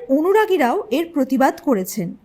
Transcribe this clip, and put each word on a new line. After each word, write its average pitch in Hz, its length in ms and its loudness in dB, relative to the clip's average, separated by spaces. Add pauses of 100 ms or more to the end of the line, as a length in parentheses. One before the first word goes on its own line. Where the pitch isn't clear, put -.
অনুরাগীরাও 359 800 2
এর 330 220 0
প্রতিবাদ 262 520 0
করেছেন। 190 500 -2 (100)